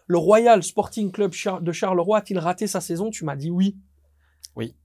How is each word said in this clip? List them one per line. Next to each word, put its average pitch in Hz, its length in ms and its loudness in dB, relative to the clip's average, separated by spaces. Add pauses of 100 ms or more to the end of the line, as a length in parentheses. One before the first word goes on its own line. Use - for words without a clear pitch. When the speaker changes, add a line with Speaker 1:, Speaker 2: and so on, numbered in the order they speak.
Speaker 1:
Le 175 120 2
Royal 214 460 6
Sporting 202 480 -4
Club 196 220 -2
Char-, 185 280 -6
de 170 100 -2
Charleroi 185 480 0
a-t-il 202 200 -4
raté 180 280 -2
sa 190 140 -4
saison ? 180 280 -6
Tu 190 160 -10
m'as 143 100 -6
dit 143 140 -6
oui. 190 280 0 (760)
Speaker 2:
Oui. 113 300 -8